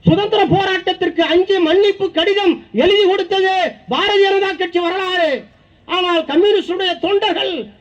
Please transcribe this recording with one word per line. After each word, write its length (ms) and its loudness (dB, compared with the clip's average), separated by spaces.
சுதந்திர 360 2
போராட்டத்திற்கு 680 -2
அஞ்சு 240 2
மன்னிப்பு 400 0
கடிதம் 380 0
எழுதி 280 4
கொடுத்தது 420 0
பாரதிய 320 2
ஜனதா 280 0
கட்சி 320 -2
வரலாறு. 440 -2
ஆனால் 320 0
கம்யூனிஸ்டுடைய 580 2
தொண்டர்கள் 480 -2